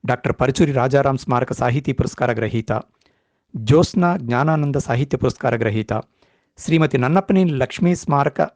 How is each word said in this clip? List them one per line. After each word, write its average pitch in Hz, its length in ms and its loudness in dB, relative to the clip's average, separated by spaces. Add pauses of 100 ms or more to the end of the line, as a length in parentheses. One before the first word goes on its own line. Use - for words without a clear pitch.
ಡಾಕ್ಟರ್ - 280 -2
ಪರಚೂರಿ 135 400 0
ರಾಜಾರಾಮ್ 135 460 2
ಸ್ಮಾರಕ 123 340 -2
ಸಾಹಿತಿ 127 400 0
ಪುರಸ್ಕಾರ - 400 -2
ಗ್ರಹೀತ, 110 400 -2 (800)
ಜ್ಯೋತ್ಸ್ನಾ 156 640 2
ಜ್ಞಾನಾನಂದ 143 600 0
ಸಾಹಿತ್ಯ 131 400 -2
ಪುರಸ್ಕಾರ 120 400 -2
ಗ್ರಹೀತ, 110 360 -2 (680)
ಶ್ರೀಮತಿ 156 400 0
ನನ್ನಪ್ಪನೇನಿ 185 520 2
ಲಕ್ಷ್ಮೀ 147 440 0
ಸ್ಮಾರಕ 147 460 0 (160)